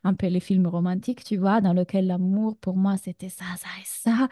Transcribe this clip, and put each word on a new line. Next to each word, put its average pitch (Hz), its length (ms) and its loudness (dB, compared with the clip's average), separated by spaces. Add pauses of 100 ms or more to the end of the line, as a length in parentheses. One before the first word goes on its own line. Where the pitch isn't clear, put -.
un 190 100 2
peu 190 140 -2
les 180 120 2
films 185 260 2
romantiques, 180 580 -2
tu 214 120 -2
vois, 196 240 2
dans 185 120 4
lequel 180 340 2
l'amour, 190 520 0
pour 185 180 -4
moi, 196 200 2
c'était 185 320 -10
ça, 185 160 -14 (140)
ça - 100 -14 (120)
et - 40 -20
ça, 240 480 0